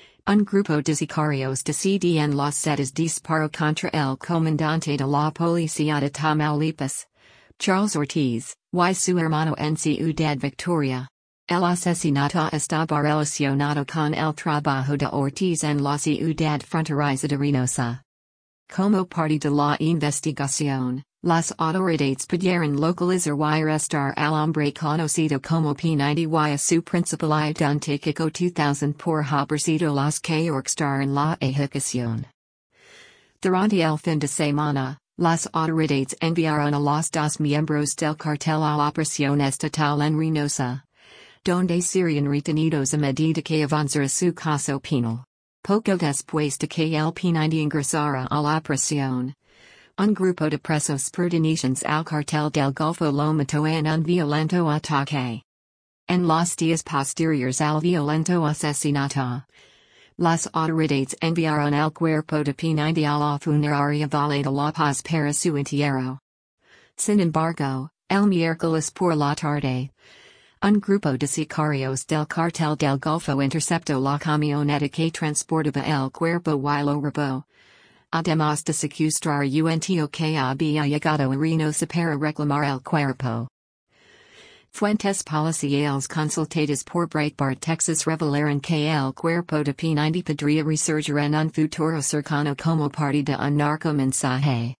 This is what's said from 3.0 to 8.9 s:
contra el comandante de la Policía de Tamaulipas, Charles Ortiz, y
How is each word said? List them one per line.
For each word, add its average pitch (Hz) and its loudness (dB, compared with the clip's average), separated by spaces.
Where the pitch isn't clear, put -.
contra 156 -2
el 135 0
comandante 160 0
de 139 -2
la 143 2
Policía 160 0
de 143 0
Tamaulipas, 151 -2
Charles 196 0
Ortiz, 135 -2
y 180 2